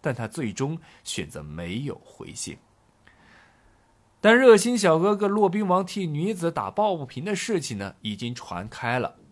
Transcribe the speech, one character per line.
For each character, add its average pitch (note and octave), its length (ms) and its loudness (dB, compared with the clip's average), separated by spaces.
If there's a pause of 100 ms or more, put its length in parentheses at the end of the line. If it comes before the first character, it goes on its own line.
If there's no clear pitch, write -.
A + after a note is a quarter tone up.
但 C3+ 120 -4
他 A2+ 140 -6
最 A#2 240 -6
终 C#3+ 260 -6 (280)
选 D#2 240 -8
择 - 120 -14
没 F2 420 -8
有 C3+ 200 -8
回 - 320 -18
信。 - 220 -12 (1600)
但 A3 180 6
热 B3 200 10
心 A#3+ 200 0
小 E3 220 4
哥 G3+ 160 2
哥 G3+ 140 0
骆 G3+ 180 4
宾 G3+ 180 0
王 F#3 200 2
替 F#3+ 200 -6
女 D#3+ 280 -2
子 E3+ 180 -4
打 G#2+ 180 -6
抱 G3+ 280 -2
不 C#3+ 80 -10
平 B2+ 180 -12
的 G#3 100 -4
事 F#3 280 -2
情 A#2 160 -8
呢， G2 240 -8
已 G#2 120 -6
经 A#2+ 220 -8
传 F#2+ 320 -10
开 A#2+ 320 -4
了。 - 160 -4 (160)